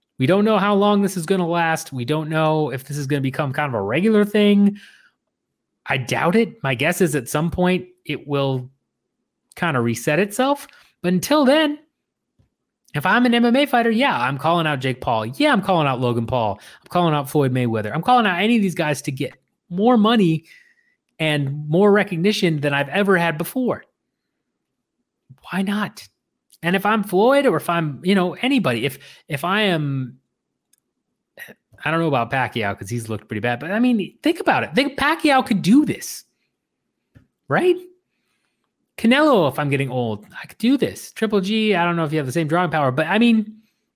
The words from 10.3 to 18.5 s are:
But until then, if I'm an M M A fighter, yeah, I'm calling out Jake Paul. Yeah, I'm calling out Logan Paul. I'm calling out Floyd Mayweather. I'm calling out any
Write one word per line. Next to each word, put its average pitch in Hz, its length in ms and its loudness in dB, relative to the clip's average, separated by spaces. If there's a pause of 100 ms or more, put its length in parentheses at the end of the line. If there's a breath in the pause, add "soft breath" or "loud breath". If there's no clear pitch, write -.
But 180 100 0
until 285 320 2
then, 294 320 2 (1160)
if 147 100 -4
I'm 233 220 2
an 240 80 2
M 240 100 4
M 240 100 2
A 285 120 2
fighter, 233 240 2
yeah, 226 280 0
I'm 131 200 -2
calling 165 260 0
out 147 140 -2
Jake 127 200 -4
Paul. 110 280 -2
Yeah, 277 260 0
I'm 202 80 2
calling 175 260 2
out 131 140 -2
Logan 120 240 0
Paul. 110 340 -2 (220 loud breath)
I'm - 60 -20
calling 175 260 0
out 143 160 -2
Floyd 139 240 0
Mayweather. 113 400 -2
I'm 156 80 -4
calling 247 240 4
out 180 140 0
any 220 160 2